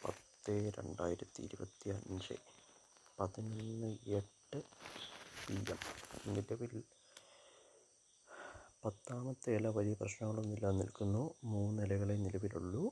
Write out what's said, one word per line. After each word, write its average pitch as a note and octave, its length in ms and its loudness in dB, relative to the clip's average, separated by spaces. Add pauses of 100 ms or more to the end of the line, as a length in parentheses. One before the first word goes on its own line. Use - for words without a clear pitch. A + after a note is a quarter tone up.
പത്ത് - 500 -2 (240)
രണ്ടായിരത്തി - 640 -2
ഇരുപത്തി - 480 -6
അഞ്ച്, F#2+ 460 -4 (800)
പതിനൊന്ന് A2 720 0 (280)
എട്ട് - 420 -4 (880)
പി G2 120 0 (140)
എം. - 80 -2 (540)
നിലവിൽ A2 500 -2 (2000)
പത്താമത്തെ B2 720 0
ഇല G#2+ 120 4
വലിയ G#2 320 4
പ്രശ്നങ്ങളൊന്നും G#2+ 560 0
ഇല്ലാതെ G2 200 4
നിൽക്കുന്നു. G#2 580 2 (100)
മൂന്ന് G#2+ 380 2
ഇലകളെ G2+ 340 4
നിലവിലുള്ളൂ. G2 760 0